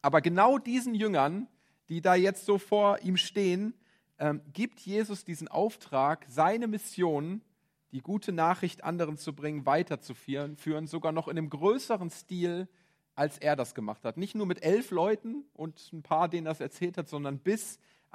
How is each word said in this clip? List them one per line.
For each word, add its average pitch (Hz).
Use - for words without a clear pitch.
Aber 143
genau 196
diesen 247
Jüngern, 196
die 165
da 180
jetzt 190
so 202
vor 202
ihm 185
stehen, 196
ähm, 147
gibt -
Jesus 202
diesen 165
Auftrag, 151
seine 185
Mission, 180
die 131
gute 202
Nachricht 170
anderen 160
zu 147
bringen, 147
weiterzuführen, 143
führen, 156
sogar 160
noch 160
in 156
einem 156
größeren 185
Stil, 175
als 147
er 147
das 127
gemacht 107
hat. 113
Nicht 190
nur 214
mit 175
elf 202
Leuten 214
und -
ein 160
paar, 160
denen 170
das 156
erzählt 175
hat, 165
sondern 139
bis -